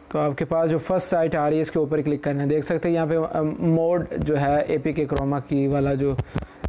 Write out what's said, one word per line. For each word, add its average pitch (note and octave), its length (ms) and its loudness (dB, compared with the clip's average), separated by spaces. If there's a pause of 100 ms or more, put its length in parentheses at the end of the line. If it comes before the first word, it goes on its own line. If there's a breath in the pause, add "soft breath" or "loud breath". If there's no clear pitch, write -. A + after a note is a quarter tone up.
(100)
तो D3+ 80 -4
आपके D3 260 -2
पास E3 240 2
जो D#3+ 100 2
first F#3 280 0
site E3 300 2
आ D3 120 0
रही D#3 100 2
है D#3+ 40 2
इसके D#3 160 -2
ऊपर D3+ 240 0
click D3 220 -2
करना C#3+ 180 -2
है। C#3+ 60 0
देख D3+ 160 0
सकते E3+ 240 -2
हैं E3+ 60 2
यहाँ E3 120 0
पे, D#3 80 0
अ, D#3+ 280 0
मोड E3 720 2
जो D3+ 220 0
है C#3+ 280 2
एपीके D3+ 420 -2
Chroma C#3 360 -2
की C#3 260 0
वाला C#3 260 0
जो C#3 220 0 (520 loud breath)